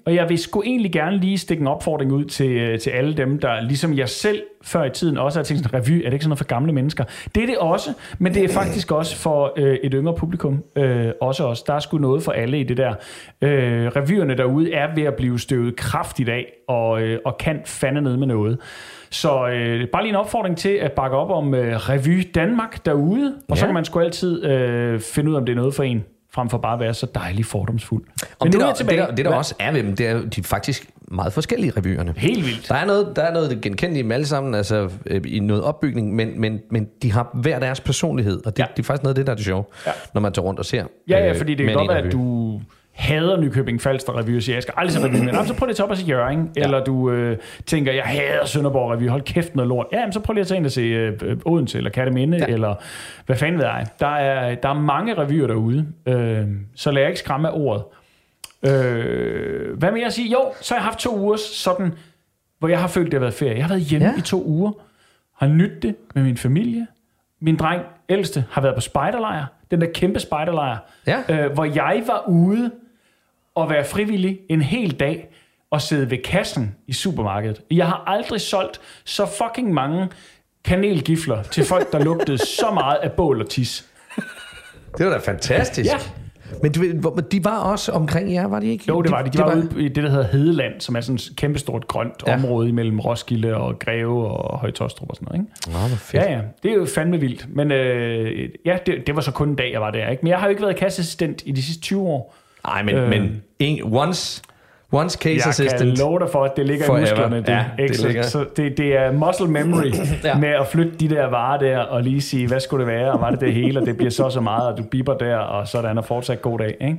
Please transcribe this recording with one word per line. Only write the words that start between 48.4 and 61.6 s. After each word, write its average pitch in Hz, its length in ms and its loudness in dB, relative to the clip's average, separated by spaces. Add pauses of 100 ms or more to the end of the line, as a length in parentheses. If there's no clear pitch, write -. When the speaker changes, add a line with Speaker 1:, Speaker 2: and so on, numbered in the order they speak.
Speaker 1:
Sønderborg 135 460 0
Revy. 120 160 0
Hold 135 140 0
kæft, 165 340 -2
noget 123 120 2
lort." 123 240 0
Ja, 202 60 0
jamen, 214 140 -2
så 208 80 -4
prøv 220 140 -4
lige 202 60 2
at 185 60 0
tage 185 120 0
ind 156 80 0
og 127 60 0
se, 131 80 -2
øh, 113 320 0 (100)
øh, 104 220 -2
Odense 160 340 0
eller 120 120 -2
Kerteminde, 131 480 0
Speaker 2:
Ja. 156 80 2
Speaker 1:
eller 110 280 0 (520)
hvad 131 100 2
fanden 160 220 0
ved 131 80 2
jeg. 117 200 -2 (140)
Der 147 60 2 (100)
er, 135 380 0
der 135 140 -2
er 143 60 2
mange 151 400 0
revyer 147 320 2
derude, 117 400 2 (220)
øh, 117 300 2 (360)
så - 160 -2
lad 139 120 4
jer 151 60 4
ikke 180 120 -4
skræmme 147 280 0
af 143 60 -2
ordet. 139 280 0 (920)
Øh, 120 1080 -2
hvad 175 140 2
med 233 100 -2
at 233 100 -2
sige? 226 180 -2
Jo, 262 300 2
så - 140 -4
har 240 60 0
jeg 196 40 -4
haft 220 140 -2
to 233 200 -2
uger 208 180 2
sådan, 185 560 -2 (640)